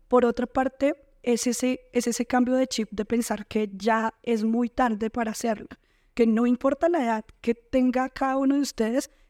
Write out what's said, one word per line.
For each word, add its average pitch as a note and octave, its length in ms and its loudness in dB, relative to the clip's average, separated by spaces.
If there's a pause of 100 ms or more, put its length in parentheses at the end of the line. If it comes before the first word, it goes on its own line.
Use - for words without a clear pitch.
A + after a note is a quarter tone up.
por B3 160 6
otra A#3+ 220 0
parte, C4+ 480 0 (280)
es A#3 240 0
ese, B3+ 340 -2 (120)
es A#3+ 140 0
ese A#3 180 -2
cambio B3 300 2
de C4 120 2
chip A3 240 -6
de G#3 140 -6
pensar A3+ 420 -4
que G#3+ 280 -2
ya A3 480 0
es A3 220 -2
muy A#3 260 0
tarde A3+ 400 -2
para A3 220 -4
hacerlo, - 360 -6 (460)
que A#3 120 4
no A#3 200 2
importa C4+ 420 0
la E4 160 2
edad A3 200 -2 (180)
que A#3 120 0
tenga B3+ 540 0
cada C4+ 300 -2
uno C#4 160 2
de C#4+ 80 2
ustedes, A#3+ 480 -2 (200)